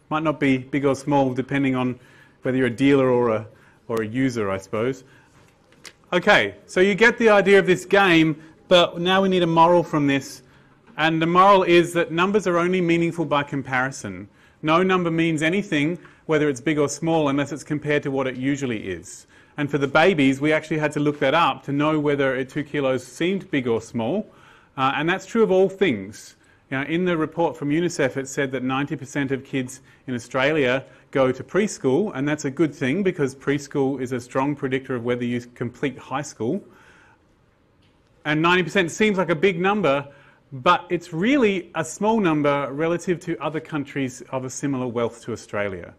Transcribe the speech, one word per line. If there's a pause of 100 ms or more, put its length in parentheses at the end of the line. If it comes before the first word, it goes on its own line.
might
not
be
big
or
small
depending
on (420)
whether
you're
a
dealer
or
a, (400)
or
a
user,
I
suppose. (1080)
Okay, (100)
so
you
get
the
idea
of
this
game, (240)
but
now
we
need
a
moral
from
this. (540)
And
the
moral
is
that
numbers
are
only
meaningful
by
comparison. (340)
No
number
means
anything, (260)
whether
it's
big
or
small,
unless
it's
compared
to
what
it
usually
is. (280)
And
for
the
babies,
we
actually
had
to
look
that
up
to
know
whether
a
two
kilos
seemed
big
or
small. (480)
Uh,
and
that's
true
of
all
things. (340)
You
know,
in
the
report
from
unicef,
it
said
that
ninety
percent
of
kids (260)
in
Australia (260)
go
to
preschool,
and
that's
a
good
thing
because
preschool
is
a
strong
predictor
of
whether
you
complete
high
school. (1600)
And
ninety
percent
seems
like
a
big
number, (460)
but
it's
really
a
small
number
relative
to
other
countries
of
a
similar
wealth
to
Australia.